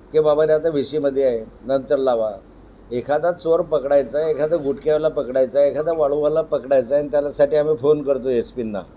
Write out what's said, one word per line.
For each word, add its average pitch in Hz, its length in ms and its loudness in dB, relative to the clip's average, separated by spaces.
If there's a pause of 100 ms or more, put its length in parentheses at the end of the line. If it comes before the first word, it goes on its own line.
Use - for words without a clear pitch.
(120)
की 156 80 2
"बाबा 151 260 4
रे, 156 60 4
आता 156 160 2
व्हीसीमध्ये 139 560 -2
आहे, 120 160 0 (240)
नंतर 135 320 -2
लावा." 117 360 0 (600)
एखादा 147 400 -2
चोर 165 280 0
पकडायचा, 143 680 0
एखादा 151 280 0
गुटख्यावाला 151 520 0
पकडायचा, 131 560 0
एखादा 143 280 0
वाळूवाला 151 500 0
पकडायचा 135 540 0
आणि 147 120 0
त्यासाठी 143 480 2
आम्ही 151 200 2
फोन 147 260 2
करतो 131 260 -2
एसपींना 113 520 -2 (160)